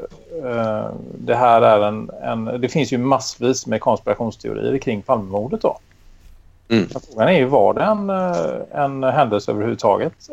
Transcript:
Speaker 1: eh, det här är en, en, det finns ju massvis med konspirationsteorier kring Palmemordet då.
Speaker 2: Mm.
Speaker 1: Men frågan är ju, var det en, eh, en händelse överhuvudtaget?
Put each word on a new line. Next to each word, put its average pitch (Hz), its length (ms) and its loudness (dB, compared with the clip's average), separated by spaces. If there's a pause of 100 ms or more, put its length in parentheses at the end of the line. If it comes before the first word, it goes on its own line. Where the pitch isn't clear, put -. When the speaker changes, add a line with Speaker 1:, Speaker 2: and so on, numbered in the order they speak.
(520)
Speaker 1:
eh, 110 380 -2 (280)
det 120 180 0
här 117 260 6
är 110 260 8
en, 110 220 -4 (140)
en, 120 380 -4
det 123 80 0
finns 139 240 -2
ju 131 40 0
massvis 127 680 0
med 113 140 -2
konspirationsteorier 110 960 -2
kring 117 240 -4
Palmemordet 110 600 -4
då. - 160 -2 (920)
Speaker 2:
Mm. 113 240 2
Speaker 1:
Men - 80 -10
frågan 113 280 0
är 185 80 4
ju, 131 80 4
var 110 280 4
det - 100 0
en, 202 260 0
eh, 175 760 -4
en 135 200 -4
händelse 123 480 0
överhuvudtaget? 110 800 -2